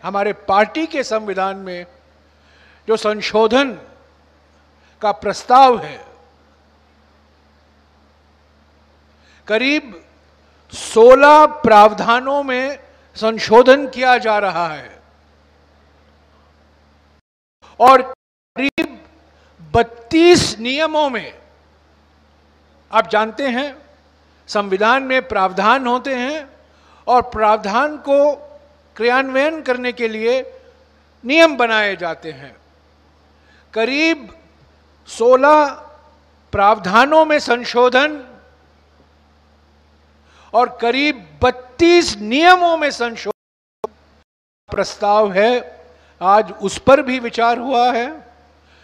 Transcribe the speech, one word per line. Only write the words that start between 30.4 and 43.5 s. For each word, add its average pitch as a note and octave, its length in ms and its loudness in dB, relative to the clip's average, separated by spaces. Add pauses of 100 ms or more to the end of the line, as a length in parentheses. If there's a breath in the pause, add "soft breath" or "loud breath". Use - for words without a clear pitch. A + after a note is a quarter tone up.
नियम D#4 320 2
बनाए A3 400 -2
जाते D#3+ 360 -12
हैं। C3+ 240 -20 (1200 soft breath)
करीब C4+ 640 -4 (680)
सोलह C#4 600 4 (880)
प्रावधानों A3 720 2
में D4+ 140 0
संशोधन B3+ 1000 -2 (2250 soft breath)
और A#3+ 260 0
करीब B3+ 640 -4
बत्तीस E4 720 0
नियमों E4 600 2
में D4+ 140 -4
संशोधन - 1000 -12 (800)